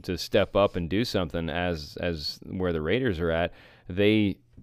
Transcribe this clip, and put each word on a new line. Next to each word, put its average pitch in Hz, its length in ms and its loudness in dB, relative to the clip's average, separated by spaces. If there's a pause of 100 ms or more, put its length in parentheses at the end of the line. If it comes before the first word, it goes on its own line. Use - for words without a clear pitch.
to 87 160 -4
step - 380 2
up 101 200 4
and 87 140 -2
do 107 140 0
something 85 440 -2
as, 82 520 -4
as 82 460 -4
where 92 260 -2
the 80 100 -2
Raiders 101 380 0
are 85 100 0
at. 82 220 0 (360)
They 101 480 4 (260)